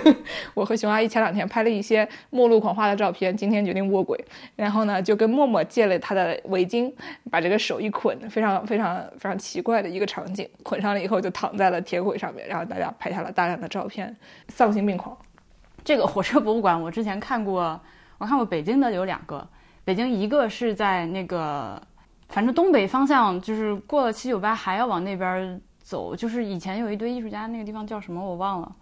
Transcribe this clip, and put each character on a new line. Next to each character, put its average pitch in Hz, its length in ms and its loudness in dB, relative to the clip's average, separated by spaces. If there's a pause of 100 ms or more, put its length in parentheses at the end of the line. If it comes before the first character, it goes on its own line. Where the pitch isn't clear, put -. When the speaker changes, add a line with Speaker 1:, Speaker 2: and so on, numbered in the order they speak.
Speaker 1:
<laughs> - 480 4
我 - 100 0
和 220 140 0
熊 214 140 0
阿 214 100 4
姨 226 80 4
前 220 140 2
两 180 100 2
天 196 160 0
拍 226 140 0
了 226 80 4
一 208 100 0
些 214 260 4 (220)
末 247 200 6
路 226 120 8
狂 208 140 0
花 214 120 2
的 202 80 4
照 202 160 2
片， 185 240 0
今 202 140 -2
天 208 160 4
决 180 80 0
定 190 180 0
卧 190 140 4
轨。 - 180 -4 (340)
然 208 140 0
后 220 140 2
呢， 202 160 0
就 208 160 2
跟 220 120 4
默 269 180 4
默 202 180 4
借 226 220 2
了 185 120 4
她 - 160 -4
的 175 300 0
围 185 220 0
巾， 240 260 -2 (380)
把 170 100 0
这 170 80 2
个 208 100 4
手 170 220 -2
一 214 80 -2
捆， - 260 -2 (140)
非 214 140 -2
常， 202 240 0
非 214 100 -2
常， 185 260 -2 (140)
非 - 60 -20
常 190 160 -4
奇 - 240 -8
怪 226 180 2
的 196 80 -4
一 180 100 -6
个 202 60 0
场 185 300 -6
景， 202 120 -8 (160)
捆 - 200 -4
上 202 100 0
了 202 80 0
以 175 60 -4
后 196 120 2
就 185 120 -2
躺 - 260 -6
在 190 140 4
了 170 100 -2
铁 180 220 -2
轨 185 160 -2
上 170 160 -6
面， - 120 -14
然 175 120 -6
后 170 80 -6
大 208 100 -8
家 175 220 -4
拍 - 120 -6
下 185 120 -6
了 185 100 -8
大 175 140 0
量 175 120 -2
的 202 80 -10
照 190 180 -6
片， 202 300 -10 (340)
丧 226 220 2
心 208 140 0
病 202 100 2
狂。 185 220 -8 (640)
Speaker 2:
这 302 140 2
个 196 100 4
火 196 160 0
车 254 160 4
博 214 140 2
物 233 80 0
馆 180 180 4
我 165 120 -6
之 220 120 -4
前 202 160 -4
看 226 240 -4
过， 175 380 -2 (380)
我 - 80 -8
看 269 100 2
过 247 80 2
北 170 180 -2
京 220 160 0
的 254 140 4
有 185 140 -2
两 185 180 -4
个， - 220 -12 (360)
北 190 120 0
京 240 180 0
一 202 160 0
个 262 180 4
是 220 280 -2
在 190 320 0
那 185 180 -4
个， 147 560 -6 (480)
反 208 160 0
正 247 100 2
东 359 160 6
北 220 160 6
方 269 200 2
向， 220 340 4
就 220 140 -6
是 214 200 -2
过 269 280 0
了 233 100 0
七 220 160 -8
九 233 100 0
八 208 160 0
还 190 220 -4
要 233 80 0
往 190 180 -2
那 196 140 -4
边 185 420 -4 (240)
走， 104 340 -8
就 233 100 -6
是 233 160 -4
以 196 160 -6
前 190 200 -6
有 226 120 -4
一 208 60 -6
堆 226 140 -6
艺 247 100 -6
术 220 80 -8
家， 208 180 -10
那 233 120 -8
个 220 60 -10
地 208 60 -10
方 214 160 -10
叫 214 140 -8
什 190 100 -14
么 170 80 -8
我 185 180 -8
忘 190 260 -4
了， - 180 -14